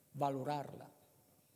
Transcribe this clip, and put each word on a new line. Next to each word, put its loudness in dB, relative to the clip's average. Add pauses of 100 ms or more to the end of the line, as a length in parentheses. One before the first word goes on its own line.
(140)
valorarla. 0 (640)